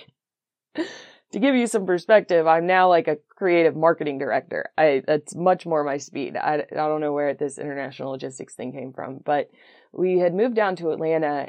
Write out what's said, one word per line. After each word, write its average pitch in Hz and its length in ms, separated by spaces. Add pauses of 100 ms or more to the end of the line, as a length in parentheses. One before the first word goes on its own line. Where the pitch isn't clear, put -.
(760)
<laughs> 330 100 (480)
To 208 60
give 269 140
you 240 140
some 208 180
perspective, 185 640
I'm 165 180
now, 185 240
like, 170 180
a 151 120 (100)
creative 170 460
marketing 156 420
director. 131 580
I, 147 300
that's 151 300
much 175 280
more 160 200
my 143 140
speed. - 380
I, 151 360
I - 40
don't 151 260
know 147 120
where 143 220
this 139 240
international 135 500
logistics 135 460
thing 123 160
came 131 220
from, 135 300
but 147 280 (400)
we 185 260
had 175 160
moved 226 220
down 202 220
to 170 120
Atlanta 156 600